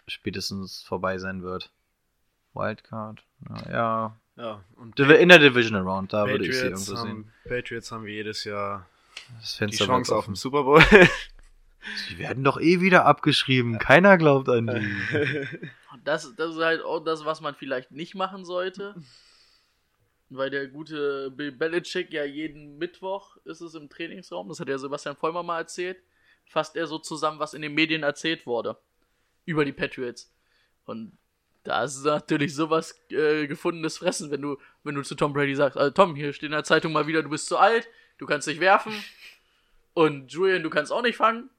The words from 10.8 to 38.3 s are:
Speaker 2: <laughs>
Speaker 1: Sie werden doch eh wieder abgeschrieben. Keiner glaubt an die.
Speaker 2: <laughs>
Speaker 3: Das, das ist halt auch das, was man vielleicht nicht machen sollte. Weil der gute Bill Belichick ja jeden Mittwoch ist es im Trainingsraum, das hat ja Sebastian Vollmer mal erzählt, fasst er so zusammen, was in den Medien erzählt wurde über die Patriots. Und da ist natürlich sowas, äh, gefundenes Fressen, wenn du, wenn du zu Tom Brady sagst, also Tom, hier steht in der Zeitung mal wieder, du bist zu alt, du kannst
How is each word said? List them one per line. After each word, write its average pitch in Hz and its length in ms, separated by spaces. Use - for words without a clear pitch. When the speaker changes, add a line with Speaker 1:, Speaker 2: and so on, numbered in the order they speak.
Speaker 2:
<laughs> - 1300
Speaker 1:
Sie 85 100
werden 131 260
doch 139 160
eh 175 200
wieder 180 240
abgeschrieben. 131 760
Keiner 185 360
glaubt 139 320
an 117 200
die. 127 760
Speaker 2:
<laughs> - 320
Speaker 3:
Das, 151 320
das 165 180
ist 160 80
halt 165 200
auch 165 180
das, 156 240
was 151 160
man 147 160
vielleicht 131 340
nicht 156 240
machen 190 300
sollte. 185 500
Weil 135 200
der 139 180
gute 143 600
Bill 139 220
Belichick 165 600
ja 147 120
jeden 147 540
Mittwoch 190 640
ist 160 180
es 165 120
im 151 140
Trainingsraum, 180 600
das 165 120
hat 139 80
ja 135 80
Sebastian 139 400
Vollmer 170 260
mal 170 160
erzählt, 180 400
fasst - 300
er 160 100
so 151 120
zusammen, 151 400
was 151 160
in 151 80
den 151 120
Medien 160 280
erzählt 156 440
wurde 110 300
über 151 180
die 139 80
Patriots. 135 580
Und 113 320
da 85 200
ist 135 200
natürlich 147 500
sowas, 160 460
äh, 151 360
gefundenes 160 520
Fressen, 170 320
wenn 139 120
du, 143 160
wenn 147 100
du 143 80
zu 139 120
Tom 147 180
Brady 139 220
sagst, 135 240
also 143 120
Tom, 185 240
hier 143 200
steht 151 140
in 147 40
der 151 120
Zeitung 160 280
mal 151 140
wieder, 160 160
du 143 80
bist 151 160
zu 175 100
alt, 220 320
du 139 80
kannst 147 220